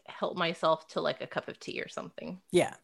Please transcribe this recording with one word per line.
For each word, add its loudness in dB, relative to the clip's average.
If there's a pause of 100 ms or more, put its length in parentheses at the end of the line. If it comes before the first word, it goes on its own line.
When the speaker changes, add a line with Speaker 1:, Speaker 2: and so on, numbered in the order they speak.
Speaker 1:
help -2
myself 2
to, -2
like, 0
a -8
cup -4
of -8
tea -8
or -8
something. -10 (120)
Speaker 2:
Yeah, 4 (120)